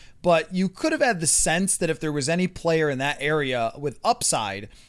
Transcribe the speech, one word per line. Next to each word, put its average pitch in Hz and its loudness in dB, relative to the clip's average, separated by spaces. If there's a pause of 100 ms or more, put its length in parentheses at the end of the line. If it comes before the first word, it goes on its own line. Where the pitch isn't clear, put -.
(220)
But 165 2
you 185 0
could 311 -2
have 311 0
had 226 2
the 156 -2
sense 180 2
that 165 -2
if 160 -2
there 156 -4
was 147 -2
any 180 2
player 160 0
in 131 -2
that 143 -2
area 131 0
with 143 -6
upside, 107 -2 (200)